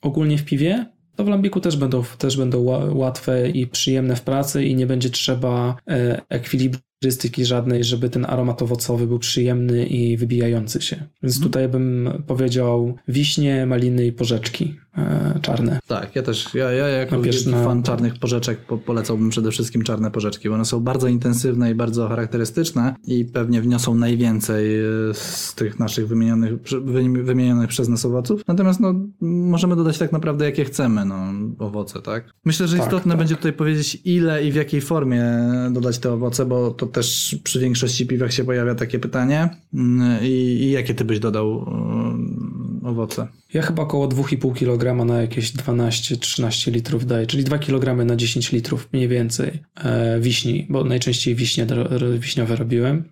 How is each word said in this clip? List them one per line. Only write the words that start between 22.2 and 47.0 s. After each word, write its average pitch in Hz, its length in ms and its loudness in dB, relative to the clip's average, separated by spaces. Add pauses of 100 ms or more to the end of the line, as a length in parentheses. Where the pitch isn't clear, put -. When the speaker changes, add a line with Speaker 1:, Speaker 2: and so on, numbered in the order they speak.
Speaker 2:
i 120 180 0
pewnie 120 360 0
wniosą 120 340 2
najwięcej, 110 840 2
e, 110 40 0 (300)
z - 420 -8
tych 107 240 -4
naszych 117 280 -2
wymienionych, 113 540 2
prze-, 131 200 -4
wymi-, 127 420 2
wymienionych 123 460 2
przez 120 200 0
nas 117 160 0
owoców. 123 420 0
Natomiast, 185 320 2
no, 190 140 4 (280)
możemy 175 540 2
dodać 160 220 2
tak 156 140 0
naprawdę 151 340 0
jakie 143 200 0
chcemy, 113 400 0
no, 98 100 -2 (440)
owoce, 104 420 -6
tak? 113 280 -6 (160)
Myślę, 160 220 2
że 170 100 2
Speaker 1:
Tak, 170 80 2
Speaker 2:
istotne 180 260 2
Speaker 1:
tak. 165 80 2
Speaker 2:
będzie 160 160 2
tutaj 151 180 -2
powiedzieć, 151 520 -2
ile 165 380 2
i 156 80 2
w 135 40 0
jakiej 151 260 0
formie 131 420 0 (480)
dodać 123 280 0
te 123 140 0
owoce, 120 320 0
bo 123 260 0
to 120 180 -4
też - 540 -2
przy - 160 -2
większości 123 480 0
piwach 123 260 0
się 131 100 0
pojawia 123 320 0
takie 117 240 -2
pytanie. 135 500 0 (240)
Mm, 123 500 2
i, 127 40 0 (340)
i 135 100 2
jakie 127 220 0
ty 120 120 0
byś 107 140 0
dodał, 107 480 0
mm, 117 1160 -4
owoce? 117 440 -4 (260)
Speaker 1:
Ja 156 80 2
chyba 160 220 -2
około 143 240 0
dwóch 131 240 0
i 139 60 0
pół 127 160 0
kilograma 123 520 0
na 120 160 2
jakieś 113 300 -2
dwanaście, 120 640 -2
trzynaście 120 540 -2
litrów 117 340 -2